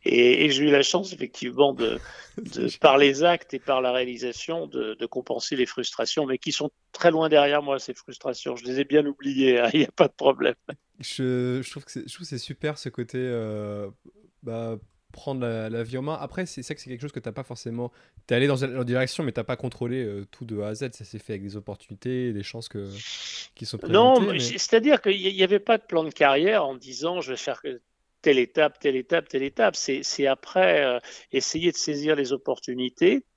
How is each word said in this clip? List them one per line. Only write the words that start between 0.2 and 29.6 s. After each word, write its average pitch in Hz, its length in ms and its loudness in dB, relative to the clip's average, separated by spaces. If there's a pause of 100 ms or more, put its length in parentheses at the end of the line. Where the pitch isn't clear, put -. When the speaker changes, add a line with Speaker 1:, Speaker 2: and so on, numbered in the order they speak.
Speaker 1:
et 151 60 4
j'ai 139 140 0
eu 147 60 4
la 139 120 6
chance, 185 300 0
effectivement, 135 600 0
de, 117 260 -2 (200)
Speaker 2:
<laughs> - 200 -18
Speaker 1:
de, - 300 -6
Speaker 2:
C'est - 100 -8
Speaker 1:
par 139 220 6
Speaker 2:
génial. 143 140 8
Speaker 1:
les 143 100 -2
actes 175 300 0
et 131 40 -8
par 131 220 -2
la 127 100 0
réalisation, 127 760 -6
de, 120 260 -6
de 117 120 -8
compenser 123 500 -6
les 127 100 2
frustrations, - 580 -4
mais 131 140 -2
qui 156 140 -6
sont 151 180 -4 (220)
très - 180 4
loin 160 180 2
derrière 147 360 6
moi, 139 160 -2
ces 127 140 -10
frustrations. 127 600 -8
Je 117 100 -12
les 127 140 -4
ai 139 60 2
bien 147 200 6
oubliées, 135 540 2
hein, 117 120 4
<laughs> - 40 -6
il 156 60 4
n'y 139 60 4
a - 40 -10
pas - 160 4
de - 60 -2
problème. 139 420 2 (460)
Speaker 2:
Je, 127 600 -2
je - 80 -12
trouve 139 140 -16
que - 60 -20
c'est, - 160 -12
je - 80 -14
trouve - 120 -18
que - 40 -14
c'est 131 80 -8
super 147 400 -8
ce 135 120 -10
côté, 123 280 -8
euh, 107 680 -6 (560)
bah, 113 320 -8 (340)
prendre 135 300 -8
la, 113 280 -4
la 117 140 -6
vie 120 160 -8
en 131 40 -6
main. 151 180 -6
Après, 175 260 -8
c'est, - 160 -14
c'est - 60 -14
vrai 156 80 -8
que - 60 -20
c'est 127 80 -16
quelque 123 120 -12
chose 147 100 -10
que - 60 -10
t'as 117 140 -10
pas 135 100 -10
forcément, 120 480 -8 (380)
t'es 120 80 2
allé 131 100 4
dans 143 80 4 (100)
la 131 200 -4
direction, 127 400 -2
mais 120 80 -2
t'as 120 100 -4
pas 123 140 -4
contrôlé, 123 480 -6
euh, 101 260 -8
tout - 140 -16
de 110 160 -6
A 104 80 -4
à 107 80 -6
Z. 131 160 -8
Ça - 120 -18
s'est 107 140 -14
fait - 140 -12
avec 98 100 -8
des 101 140 -10
opportunités, 120 760 -8
des 101 120 -6
chances 117 240 -12
que, 101 200 -10 (680)
qui 110 100 -12
sont 107 120 -8 (100)
Speaker 1:
Non, 226 240 8
Speaker 2:
présentées, 254 140 8
Speaker 1:
mais 202 80 -2
Speaker 2:
mais 185 40 -2 (200)
Speaker 1:
c'est-à-dire 233 440 4
qu'il 202 180 2
y, 185 80 -8
il 196 80 -2
y 190 60 4
avait 190 160 4
pas 220 180 2
de 208 60 -2
plan 160 220 0
de 151 60 -4
carrière 156 540 4
en 135 120 -6
disant, « 131 440 -6
Je 131 120 -6
vais 123 40 -6
faire - 240 -8
que 127 200 -10 (420)
telle 143 160 6
étape, 143 400 2
telle 135 160 0
étape, 131 340 -2
telle 135 140 -4
étape. » 180 340 2